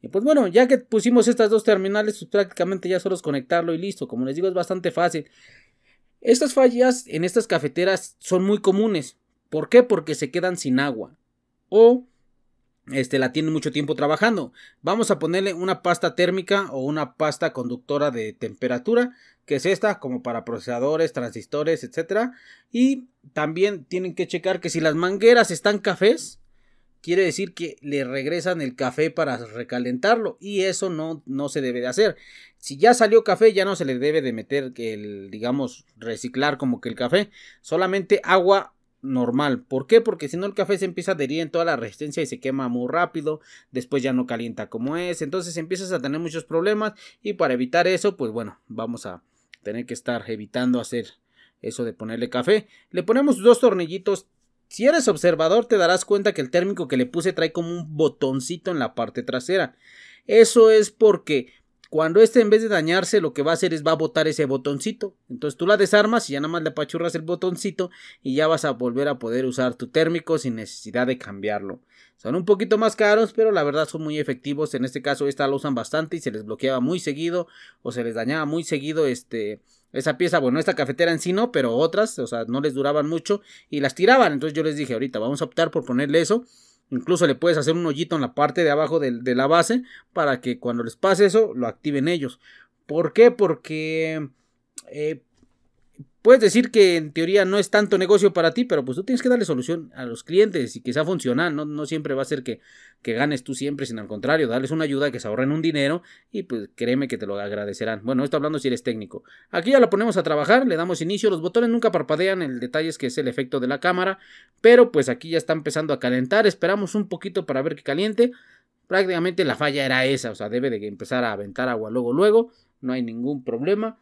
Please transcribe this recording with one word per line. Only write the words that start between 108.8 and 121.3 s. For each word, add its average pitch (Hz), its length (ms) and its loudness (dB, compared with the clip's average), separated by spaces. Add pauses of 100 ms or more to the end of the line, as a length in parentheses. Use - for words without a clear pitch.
técnico. 110 400 -8 (280)
Aquí 175 220 -2
ya 269 80 6
lo 240 100 -10
ponemos 202 260 0
a 175 60 0
trabajar, 160 440 2
le 180 100 0
damos 170 260 -4
inicio, 202 260 -2
los 170 140 0
botones 233 260 0
nunca 226 240 2
parpadean, 180 480 0
el 131 180 -6
detalle 156 300 -4
es 151 80 -8
que 131 120 -6
es - 100 -4
el 135 100 -2
efecto 131 320 -4
de 123 80 -2
la 139 120 -4
cámara, 185 380 -2 (440)
pero 240 300 8
pues 135 180 2
aquí 160 180 -8
ya 165 80 -2
está 160 160 -2
empezando 151 400 -2
a - 80 -2
calentar, 127 460 2
esperamos 196 480 0
un 208 120 0
poquito 180 380 -6
para 131 160 -2
ver 151 160 -4
que - 60 -20
caliente. 214 500 0 (540)
Prácticamente 180 580 0
la 123 120 0
falla 143 280 -2
era 131 220 0
esa, 131 240 -2
o 101 40 -12
sea, 104 140 -8
debe 123 220 -2
de 107 160 -6
empezar 110 360 -6
a 113 100 -2